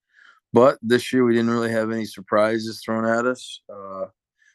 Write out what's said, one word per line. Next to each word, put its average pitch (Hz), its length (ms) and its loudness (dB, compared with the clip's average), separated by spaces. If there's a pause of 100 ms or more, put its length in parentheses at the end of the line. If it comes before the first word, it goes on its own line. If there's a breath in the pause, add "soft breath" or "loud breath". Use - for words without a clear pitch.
(500 soft breath)
but 127 300 6
this 120 320 0
year 127 140 4
we 117 80 4
didn't 117 160 2
really 117 220 0
have 110 180 -2
any 113 160 -4
surprises 110 760 -2
thrown 110 220 -4
at 113 220 0
us. - 340 -6 (100)
Uh, 98 360 -12 (480)